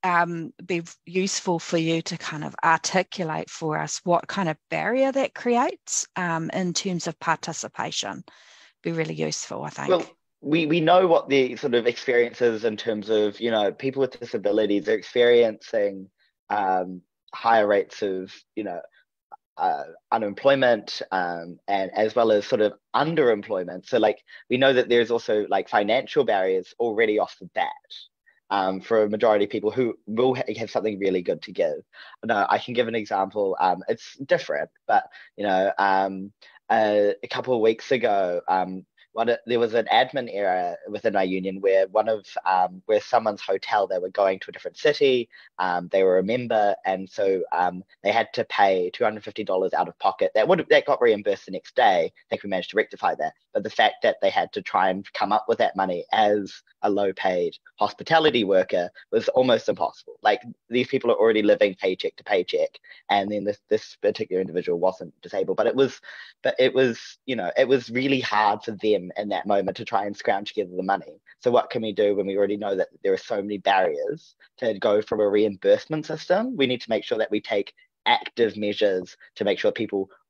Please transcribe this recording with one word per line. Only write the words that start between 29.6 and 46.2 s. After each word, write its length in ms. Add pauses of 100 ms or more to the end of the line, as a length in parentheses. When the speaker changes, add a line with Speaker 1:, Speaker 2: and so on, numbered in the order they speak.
Speaker 2:
who 340
will 300
ha-, 80 (120)
have 140
something 300
really 240
good 180
to 100
give. 280 (440)
Now, 240
I 120
can 160
give 120
an 80
example. 640
Um, 300
it's 280
different, 520 (180)
but, 220 (260)
you 100
know, 340
um, 520 (380)
a, 540
a 60
couple 260
of 60
weeks 320
ago, 540
um, 380 (320)
one 120
of, 180
there 120
was 140
an 180
admin 400
error 460 (100)
within 280
our 100
union 340
where 280
one 200
of, 160 (220)
um, 400
where 160
someone's 400
hotel, 460
they 100
were 140
going 280
to 100
a 20
different 260
city, 500 (300)
um, 340
they 120
were 160
a 40